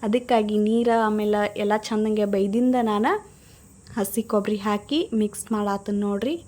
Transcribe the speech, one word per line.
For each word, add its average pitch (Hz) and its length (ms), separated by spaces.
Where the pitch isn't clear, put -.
ಅದಕ್ಕಾಗಿ 220 560
ನೀರು 226 380
ಆಮೇಲೆ 214 340
ಎಲ್ಲ 208 200
ಚಂದಂಗೆ 214 480
ಬೈದಿಂದ 202 560
ನಾನು 220 300
ಹಸಿ 214 280
ಕೊಬ್ಬರಿ 214 340
ಹಾಕಿ 208 420
ಮಿಕ್ಸ್ 214 380
ಮಾಡಾತನ್ 202 480
ನೋಡ್ರಿ. 202 360